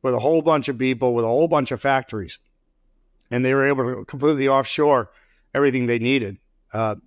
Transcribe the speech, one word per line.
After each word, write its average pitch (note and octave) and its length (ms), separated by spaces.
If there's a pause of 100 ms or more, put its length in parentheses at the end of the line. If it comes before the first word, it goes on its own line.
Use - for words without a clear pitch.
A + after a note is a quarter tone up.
with C3 120
a A#2+ 60
whole D#3 220
bunch D3+ 280
of B2+ 80
people, B2+ 360
with A#2 120
a - 20
whole D3 220
bunch D3 240
of A#2 80
factories. B2 580 (880)
And B2 140
they B2+ 100
were C#3 140
able C3+ 160
to A#2+ 220
completely C#3 420
offshore C3+ 640 (420)
everything C3 340
they A#2+ 120
needed. A#2 380 (340)
Uh, A2 240 (120)